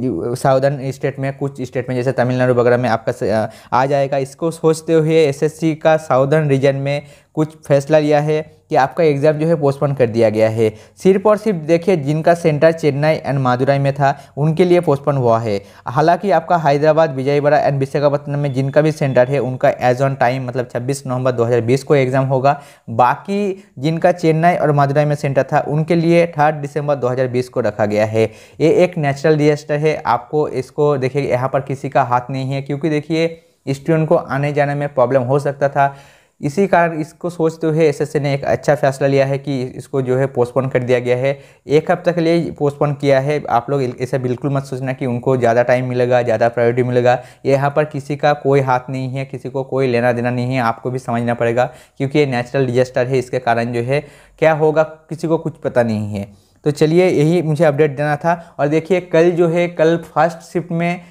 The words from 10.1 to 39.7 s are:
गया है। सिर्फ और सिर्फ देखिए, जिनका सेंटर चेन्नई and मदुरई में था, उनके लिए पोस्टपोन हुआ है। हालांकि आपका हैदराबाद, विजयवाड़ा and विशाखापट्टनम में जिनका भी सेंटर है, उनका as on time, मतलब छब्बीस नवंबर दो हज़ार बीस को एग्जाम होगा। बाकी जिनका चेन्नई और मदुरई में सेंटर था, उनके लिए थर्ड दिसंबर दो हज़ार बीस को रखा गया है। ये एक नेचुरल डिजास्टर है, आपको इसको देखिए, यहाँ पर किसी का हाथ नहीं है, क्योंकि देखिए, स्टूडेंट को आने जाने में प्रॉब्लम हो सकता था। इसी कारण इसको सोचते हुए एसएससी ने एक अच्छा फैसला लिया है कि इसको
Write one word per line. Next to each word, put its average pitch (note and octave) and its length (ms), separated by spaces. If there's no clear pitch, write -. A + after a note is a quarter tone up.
गया A2 200
है। A2 240
सिर्फ F#3+ 240
और G#3+ 100
सिर्फ G#3 200
देखिए, E3+ 380
जिनका D#3 380
सेंटर D#3+ 380
चेन्नई D3+ 460
and - 180
मदुरई C3 420
में C#3 160
था, C#3 440
उनके D#3+ 280
लिए F3 140
पोस्टपोन C#3+ 380
हुआ A#2 220
है। G#2 220
हालांकि E3+ 440
आपका E3+ 260
हैदराबाद, D3+ 580
विजयवाड़ा C#3+ 500
and C#3+ 120
विशाखापट्टनम C#3+ 600
में C#3+ 140
जिनका C3+ 280
भी D#3 100
सेंटर C3 360
है, C#3 120
उनका B2+ 340
as B2 240
on C3+ 140
time, C3 300
मतलब B2 320
छब्बीस B2+ 340
नवंबर B2+ 240
दो A#2 120
हज़ार A#2 180
बीस B2 220
को D#3 120
एग्जाम C3+ 300
होगा। C3+ 360
बाकी F#3+ 760
जिनका D#3+ 320
चेन्नई E3 440
और D3+ 160
मदुरई C#3+ 340
में D3 100
सेंटर C#3 280
था, C#3+ 240
उनके D#3 280
लिए E3+ 320
थर्ड D3+ 280
दिसंबर D3 400
दो B2 120
हज़ार B2+ 200
बीस B2 220
को - 100
रखा G#2+ 260
गया G#2 200
है। A2 260
ये D#3 120
एक F3+ 260
नेचुरल D3+ 400
डिजास्टर D3 400
है, D3+ 280
आपको D3 420
इसको D3 500
देखिए, C3+ 240
यहाँ B2+ 320
पर C#3 80
किसी C3+ 280
का C3+ 140
हाथ B2 260
नहीं C3 220
है, C#3 100
क्योंकि C#3+ 280
देखिए, D#3+ 520
स्टूडेंट D#3+ 400
को F3+ 60
आने C#3+ 380
जाने C#3+ 220
में C#3+ 180
प्रॉब्लम B2+ 280
हो C3+ 180
सकता C#3 300
था। C#3 260
इसी F#3 260
कारण E3+ 320
इसको D#3 300
सोचते E3 380
हुए D#3+ 200
एसएससी D3 320
ने C#3 140
एक C#3 100
अच्छा - 320
फैसला C#3 320
लिया C#3 180
है C#3 120
कि C#3 260
इसको B2+ 380